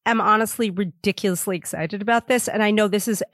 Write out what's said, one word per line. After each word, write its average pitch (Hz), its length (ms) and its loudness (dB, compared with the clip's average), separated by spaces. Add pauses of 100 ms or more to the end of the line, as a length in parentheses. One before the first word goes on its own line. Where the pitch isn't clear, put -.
am 226 120 2
honestly 214 520 0
ridiculously 185 880 -2
excited 165 420 -6
about 226 260 0
this, 247 220 0
and 214 140 0
I 208 80 4
know 214 180 4
this 196 180 0
is, 214 160 0 (120)